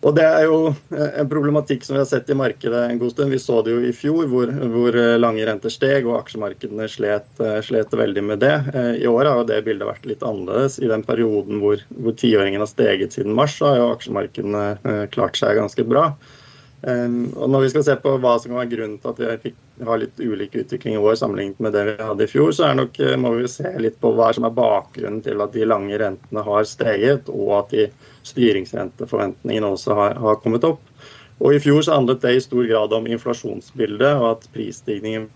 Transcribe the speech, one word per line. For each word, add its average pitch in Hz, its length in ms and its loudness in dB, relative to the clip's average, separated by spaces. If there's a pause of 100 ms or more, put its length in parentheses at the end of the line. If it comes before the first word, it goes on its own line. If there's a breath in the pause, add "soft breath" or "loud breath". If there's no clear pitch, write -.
Og 147 140 4
det 160 100 6
er 160 220 4
jo, 160 260 2 (160)
eh, 147 300 -4
en 143 100 0
problematikk 147 560 0
som 135 80 -6
vi 139 60 0
har 135 100 0
sett 131 200 -2
i 143 40 2
markedet 120 560 -2
en 120 80 -2
god 120 140 -2
stund. 139 180 0
Vi 131 80 0
så 120 240 2
det 110 80 0
jo 120 160 0
i 123 80 0
fjor, 156 320 0
hvor, 123 240 0
hvor, 120 480 0
eh, 117 180 4
lange 110 300 2
renter 110 240 -4
steg, 135 400 0
og 117 140 0
aksjemarkedene 107 640 -8
slet, 104 380 -2 (100)
eh, 107 240 -2
slet 110 260 -2
veldig 101 360 0
med 104 160 -2
det. 131 100 4 (240)
Eh, 120 300 -2
i - 20 2
år 123 240 4
har 127 60 2
jo 120 100 0
det 110 180 -2
bildet 104 220 -4
vært 113 240 -10
litt - 160 -6
annerledes. 110 560 -2
I 117 80 0
den 110 140 -2
perioden 104 580 0
hvor, 104 160 2 (160)
hvor 113 240 -4
tiåringen 101 400 2
har 104 80 -2
steget 101 480 0
siden 101 180 -4
mars, 147 280 0
så 147 100 4
har 135 60 4
jo 120 180 2
aksjemarkedene, 104 880 -6
eh, 104 240 -4
klart 98 320 -4
seg 107 160 2
ganske 110 320 0
bra. 143 300 2 (680 loud breath)
Ehm, 120 540 -2
og - 120 -4
når 135 140 4
vi 135 80 4
skal 151 140 0
se 143 100 4
på 135 240 0
hva 120 220 2
som 120 100 -14
kan 123 80 -4
være 120 160 -4
grunnen 107 240 -6
til 123 140 -8
at 117 100 -10
vi 113 280 -6
fikk, - 80 -20 (280)
har 113 120 0
litt - 200 -6
ulik 104 320 -4
utvikling 120 440 -6
i 107 40 -2
år 107 160 4
sammenlignet 98 460 -4
med 110 120 -2
det 101 140 2
vi 107 160 -4
hadde 107 240 -2
i - 0 -
fjor, 143 240 2
så 160 160 0
er 69 80 2
nok, 65 240 -2
eh, 65 160 0
må 117 240 0
vi 123 80 -2
se 147 320 -8
litt 113 220 -2
på 120 120 2
hva 113 220 4
som 120 100 -4
er 117 60 0
bakgrunnen 107 720 -2
til 104 180 -4
at 101 120 -2
de 110 120 0
lange 104 300 0
rentene 104 480 -4
har 104 240 0
steget, 117 640 0
og 101 300 0
at 101 100 -8
de 110 160 2 (400 soft breath)
styringsrenteforventningene 104 1400 -2
også 98 240 -2
har, 104 200 2
har 107 280 2
kommet 113 220 0
opp. 160 180 0 (580 loud breath)
Og 143 140 6
i 143 80 2
fjor 147 200 4
så 156 120 2
handlet 127 260 2
det 123 140 2
i 127 160 0
stor 123 160 2
grad 107 260 2
om 113 140 0
inflasjonsbildet, 117 1120 -2
og 117 180 2
at - 160 -20
prisstigningen 107 840 -6